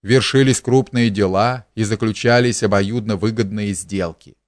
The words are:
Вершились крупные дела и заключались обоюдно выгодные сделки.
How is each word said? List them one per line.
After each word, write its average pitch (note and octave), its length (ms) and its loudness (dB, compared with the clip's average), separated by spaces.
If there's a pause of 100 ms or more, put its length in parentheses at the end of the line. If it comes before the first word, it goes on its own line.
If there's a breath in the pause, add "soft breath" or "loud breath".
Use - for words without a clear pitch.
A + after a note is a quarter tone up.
Вершились C3 600 2
крупные A#2+ 480 0
дела G2+ 640 0
и A2 100 -2
заключались A#2 760 0
обоюдно G#2 540 0
выгодные G#2 580 -4
сделки. F2+ 640 -8 (120)